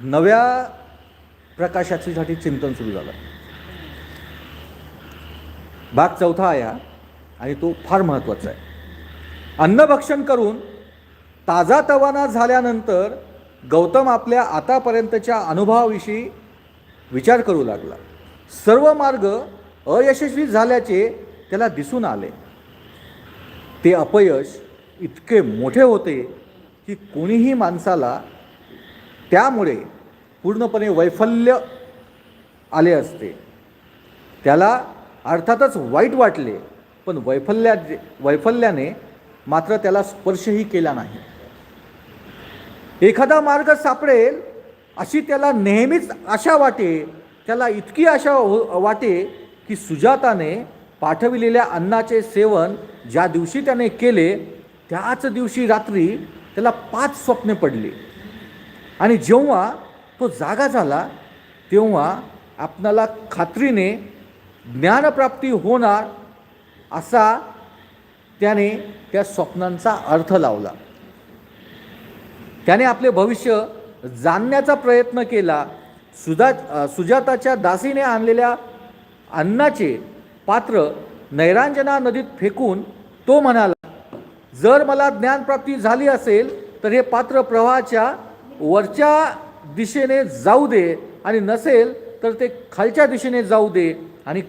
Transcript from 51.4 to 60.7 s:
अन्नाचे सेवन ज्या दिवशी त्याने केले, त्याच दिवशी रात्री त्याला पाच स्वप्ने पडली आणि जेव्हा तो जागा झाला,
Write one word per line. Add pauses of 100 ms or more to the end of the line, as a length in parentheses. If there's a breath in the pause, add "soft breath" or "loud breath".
अन्नाचे
सेवन (360)
ज्या
दिवशी
त्याने
केले, (520)
त्याच
दिवशी
रात्री (380)
त्याला
पाच
स्वप्ने
पडली (1080)
आणि
जेव्हा (440)
तो
जागा
झाला, (600)